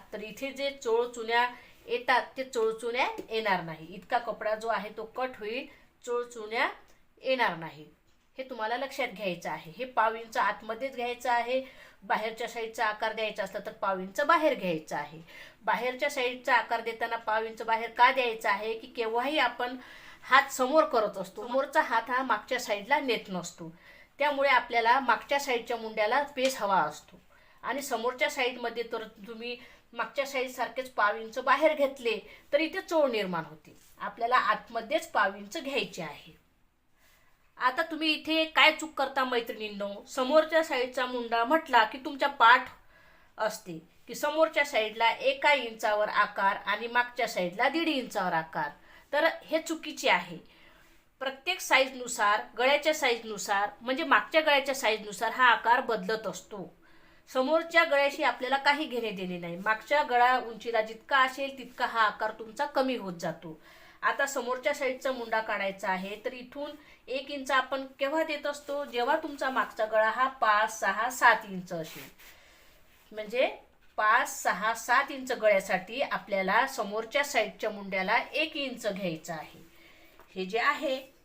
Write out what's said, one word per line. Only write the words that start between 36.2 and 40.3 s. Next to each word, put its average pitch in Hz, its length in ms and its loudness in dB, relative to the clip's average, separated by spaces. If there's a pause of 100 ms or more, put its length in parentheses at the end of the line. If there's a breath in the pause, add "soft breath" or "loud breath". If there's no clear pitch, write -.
आता 254 240 2
तुम्ही 320 320 -2
इथे 320 320 0
काय 311 260 6
चूक 311 220 -8
करता 269 300 0
मैत्रिणींनो, 214 680 -4 (180)
समोरच्या 311 560 4